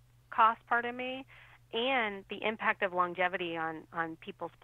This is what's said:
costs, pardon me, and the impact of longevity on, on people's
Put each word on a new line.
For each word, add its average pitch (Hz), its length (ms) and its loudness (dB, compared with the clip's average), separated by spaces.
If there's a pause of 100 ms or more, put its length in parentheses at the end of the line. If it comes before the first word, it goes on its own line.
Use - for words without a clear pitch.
(300)
costs, 226 380 4
pardon 240 280 0
me, 254 300 -6 (460)
and 226 580 0
the 202 160 -8
impact 214 380 0
of 185 80 0
longevity 180 640 0
on, 160 260 -4 (100)
on 165 280 -4
people's - 320 -10 (120)